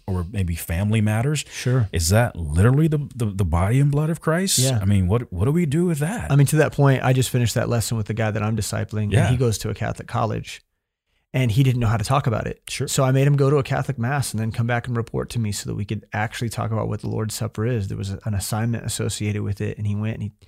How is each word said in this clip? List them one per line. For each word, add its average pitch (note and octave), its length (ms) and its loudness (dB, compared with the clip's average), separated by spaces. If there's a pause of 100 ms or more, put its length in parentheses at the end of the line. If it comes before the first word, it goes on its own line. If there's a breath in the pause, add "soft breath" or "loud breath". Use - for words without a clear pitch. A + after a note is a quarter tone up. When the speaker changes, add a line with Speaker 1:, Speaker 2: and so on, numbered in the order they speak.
Speaker 1:
or F2+ 240 -2
maybe F2 240 -2
family G2+ 440 0
matters, A2+ 520 0
Speaker 2:
Sure. B2 400 0
Speaker 1:
is D#2+ 180 0
that A2 260 4
literally G#2 520 4
the, D3 280 0
the, A#2 120 -2
the G2+ 180 0
body F#2 340 2
and C#3+ 120 4
blood D3+ 180 0
of E3 100 -2
Christ? F3+ 380 0
Speaker 2:
Yeah. B2+ 240 2
Speaker 1:
I F#2+ 40 0
mean, G2 200 4
what, A2+ 260 0
what F2+ 140 0
do C3+ 60 2
we E3+ 160 2
do D#3+ 180 0
with E3 140 0
that? F3+ 320 -4
Speaker 2:
I C#3 40 4
mean, C#3+ 120 8
to - 80 2
that D3+ 180 4
point, C#3 300 4
I C3 100 4
just B2+ 160 2
finished A#2+ 240 0
that A2+ 160 0
lesson A#2 280 0
with G#2+ 100 -4
the G#2+ 80 -4
guy A2 160 0
that G#2+ 100 -2
I'm A2 160 -2
discipling, G#2+ 460 -4
and G#2 100 -2
Speaker 1:
Yeah. - 160 4
Speaker 2:
he B2+ 80 2
goes A#2+ 220 0
to G#2+ 100 -6
a G#2+ 60 -4
Catholic - 320 -6
college, A2+ 560 -4 (720)
and C3 160 2
he G#2+ 100 4
didn't B2+ 200 4
know A#2 60 2
how A2+ 100 2
to G#2+ 60 -2
talk C3+ 220 0
about A2+ 220 -2
it. - 200 -10
Speaker 1:
Sure. - 200 -6
Speaker 2:
So - 160 0
I C3 80 2
made C3+ 160 4
him C#3+ 100 4
go C#3 140 4
to D3+ 60 4
a C3+ 60 2
Catholic C3 360 -4
mass B2+ 340 -2
and G#2+ 80 -4
then A2+ 100 -4
come A#2 140 -2
back A#2+ 220 -2
and A#2+ 100 -4
report C#2+ 320 -4
to - 100 -6
me G#2+ 120 -2
so - 180 -8
that A2 60 -6
we G#2 100 -4
could G#2 280 -6
actually A2 360 -4
talk A2 220 -4
about A2 160 -2
what G#2+ 140 -6
the A2+ 80 -6
Lord's A2 260 -4
Supper A2+ 320 -4
is. A2 220 -2
There A2 80 -8
was G2+ 120 -6
a, G2 160 -8
an - 80 -4
assignment A2 540 -2
associated G#2 560 -4
with G2+ 180 -4
it, G#2 160 -6
and G#2 80 -6
he G#2 80 -2
went G#2+ 220 -4
and - 80 -10
he, G2+ 80 -6 (160 soft breath)